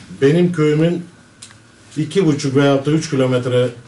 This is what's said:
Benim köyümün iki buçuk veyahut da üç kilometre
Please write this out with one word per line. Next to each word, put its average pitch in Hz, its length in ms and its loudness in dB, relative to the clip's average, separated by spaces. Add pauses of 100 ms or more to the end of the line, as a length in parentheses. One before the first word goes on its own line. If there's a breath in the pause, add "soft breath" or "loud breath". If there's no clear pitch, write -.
(220)
Benim 165 300 2
köyümün 156 540 0 (920)
iki 165 280 -2
buçuk 135 300 0
veyahut 139 300 2
da 151 60 0
üç 156 180 -2
kilometre 123 600 0 (180)